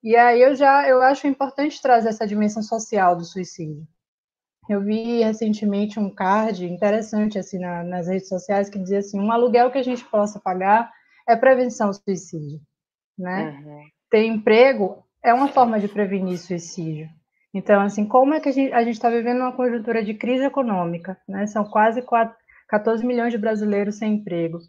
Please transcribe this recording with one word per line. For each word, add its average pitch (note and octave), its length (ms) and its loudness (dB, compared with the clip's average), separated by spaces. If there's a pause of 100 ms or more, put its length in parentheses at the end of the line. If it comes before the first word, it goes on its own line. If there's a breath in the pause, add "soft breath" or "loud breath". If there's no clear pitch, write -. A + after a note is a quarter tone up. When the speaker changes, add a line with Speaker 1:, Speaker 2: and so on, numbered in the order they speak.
Speaker 1:
E A3+ 120 2
aí A#3+ 260 6
eu C4+ 140 6
já, C#4 320 4
eu B3+ 140 6
acho C#4 260 2
importante C#4 540 -4
trazer A3+ 280 4
essa A3 180 -4
dimensão G#3 360 -2
social G#3 520 0
do E3+ 100 -10
suicídio. D#3+ 600 -12 (840)
Eu G3+ 120 -2
vi A3+ 420 -2
recentemente G#3+ 760 -2
um G3+ 140 -2
card G3 520 0
interessante, G#3+ 760 -2
assim, F#3 200 -8
na, F3 240 -6
nas F3 240 -6
redes F#3+ 200 -4
sociais G3+ 420 -2
que G3+ 100 -10
dizia F#3+ 200 -2
assim: G3+ 200 -6
"Um G#3 120 0
aluguel A#3+ 400 4
que C4+ 60 -4
a C4 60 0
gente B3 220 -4
possa G#3 340 -2
pagar F#3+ 520 0 (360 soft breath)
é A#3 80 6
prevenção B3 520 2
ao G3 60 -2
suicídio", D#3+ 680 -8 (580)
né? F3+ 340 -6
Speaker 2:
Uhum. D3 400 -20 (180)
Speaker 1:
Ter A3 160 4
emprego A3+ 800 2 (180)
é A#3 100 4
uma C4+ 160 2
forma A3+ 300 2
de G3+ 80 -4
prevenir F#3+ 520 -4
suicídio. D#3+ 720 -10 (440)
Então, G3+ 280 2
assim, G#3 260 -2
como C4+ 260 4
é D#4 80 0
que C#4+ 80 -2
a - 20 -2
gente, C4+ 220 0
a A#3 100 2
gente A#3 160 -4
tá A#3+ 100 0
vivendo A#3+ 320 -2
uma B3+ 140 -4
conjuntura A#3 480 -2
de G#3+ 120 -6
crise B3+ 300 -2
econômica, F#3 720 -4 (100)
né? G3 200 -6
São G#3 180 -4
quase A3 360 0
quatro, A3+ 340 -2 (340 soft breath)
quatorze A3+ 360 -2
milhões A#3+ 280 -2
de A#3+ 60 -4
brasileiros G#3 580 -2
sem G#3+ 180 -2
emprego. E3+ 540 -6